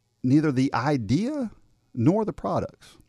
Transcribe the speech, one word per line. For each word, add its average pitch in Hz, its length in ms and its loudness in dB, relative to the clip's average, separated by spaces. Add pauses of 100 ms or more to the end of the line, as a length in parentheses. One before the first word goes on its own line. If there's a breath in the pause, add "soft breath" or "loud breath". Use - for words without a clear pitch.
(220)
neither 147 300 2
the 131 220 0
idea 151 800 -2 (420)
nor 175 320 2
the 220 80 -4
products. - 640 -6 (120)